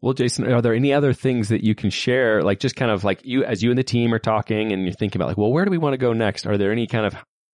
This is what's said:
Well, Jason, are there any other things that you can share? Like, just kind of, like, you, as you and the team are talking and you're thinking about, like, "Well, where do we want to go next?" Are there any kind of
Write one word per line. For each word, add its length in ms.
Well, 140
Jason, 360
are 120
there 120
any 180
other 200
things 360
that 160
you 100
can 160
share? 520
Like, 180
just 160
kind 140
of, 140
like, 200
you, 200
as 180
you 80
and 80
the 60
team 300
are 40
talking 540
and 120
you're 80
thinking 280
about, 80
like, 80
"Well, 160
where 120
do 60
we 80
want 160
to 40
go 140
next?" 340
Are 100
there 160
any 140
kind 180
of 100